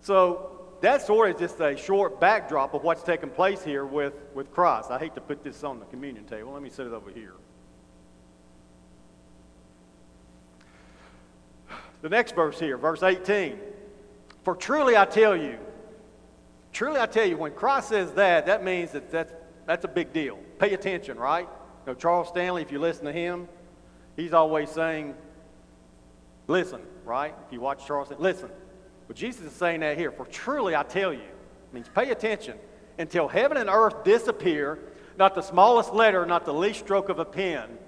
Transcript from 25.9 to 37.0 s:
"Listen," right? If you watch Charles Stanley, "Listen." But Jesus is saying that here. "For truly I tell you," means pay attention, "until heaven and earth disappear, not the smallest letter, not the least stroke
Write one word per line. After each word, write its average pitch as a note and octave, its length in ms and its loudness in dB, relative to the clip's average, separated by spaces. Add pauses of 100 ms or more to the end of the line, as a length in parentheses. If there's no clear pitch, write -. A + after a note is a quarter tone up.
"Listen," F3 360 -2 (240)
right? C#3 280 -4 (120)
If - 80 -18
you A#2+ 80 -10
watch C#3 240 -6
Charles C#3+ 220 -4
Stanley, C#3 140 -10
"Listen." F3+ 280 -2 (560)
But A2+ 100 -16
Jesus - 300 -10
is C#3 60 -14
saying E3+ 280 0
that D3+ 160 -2
here. D#3 160 -4
"For - 140 -12
truly A3+ 500 -4
I D3 60 2
tell F#3 320 -2
you," - 160 -14 (420)
means A#2+ 160 -14
pay B3+ 220 0
attention, G#3 480 -4 (400)
"until D#3+ 300 0
heaven C4+ 280 2
and A3 140 0
earth G#3+ 340 4
disappear, D#3 760 2 (380)
not F#3+ 180 4
the E3+ 80 -4
smallest G#3+ 520 6
letter, G3 320 4
not E3+ 180 0
the D#3 80 -4
least E3+ 280 -2
stroke G3 280 0